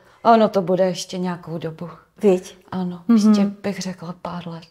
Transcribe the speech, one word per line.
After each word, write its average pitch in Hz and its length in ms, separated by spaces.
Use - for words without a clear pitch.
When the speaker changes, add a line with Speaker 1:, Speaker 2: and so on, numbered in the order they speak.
Speaker 1:
Ono 220 240
to 202 140
bude 180 240
ještě 185 320
nějakou 175 400
dobu. 165 300
Speaker 2:
Viď? 185 360
Speaker 1:
Ano, 180 360
Speaker 2:
Mhm. 220 200
Speaker 1:
ještě 208 160
bych 202 160
řekla 180 440
pár 170 260
let, 165 220